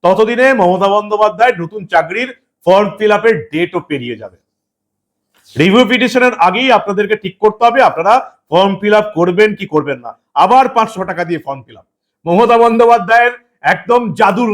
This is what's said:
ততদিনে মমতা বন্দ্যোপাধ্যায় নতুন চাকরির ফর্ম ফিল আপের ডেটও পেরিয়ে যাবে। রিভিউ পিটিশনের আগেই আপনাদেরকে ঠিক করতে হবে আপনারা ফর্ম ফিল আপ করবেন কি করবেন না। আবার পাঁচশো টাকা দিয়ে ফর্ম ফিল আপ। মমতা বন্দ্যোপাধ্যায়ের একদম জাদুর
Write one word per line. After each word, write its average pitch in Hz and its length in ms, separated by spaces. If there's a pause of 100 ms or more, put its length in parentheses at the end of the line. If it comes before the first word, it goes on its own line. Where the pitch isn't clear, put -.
ততদিনে 226 500
মমতা 190 340
বন্দ্যোপাধ্যায় 208 720
নতুন 180 260
চাকরির 180 440 (360)
ফর্ম 196 220 (100)
ফিল 214 140
আপের 208 240 (140)
ডেটও 170 300
পেরিয়ে 120 420
যাবে। 98 160 (1160)
রিভিউ 190 300
পিটিশনের 247 480 (140)
আগেই 240 240
আপনাদেরকে 202 440
ঠিক 190 240
করতে 214 260
হবে 240 160
আপনারা 180 320 (360)
ফর্ম 190 300
ফিল 208 200
আপ 214 160
করবেন 180 400
কি 196 100
করবেন 143 340
না। 117 120 (220)
আবার 220 360
পাঁচশো 220 340
টাকা 175 220
দিয়ে 165 140
ফর্ম 139 240
ফিল 110 140
আপ। - 100 (380)
মমতা 226 320
বন্দ্যোপাধ্যায়ের 233 760 (280)
একদম 180 400 (120)
জাদুর 214 400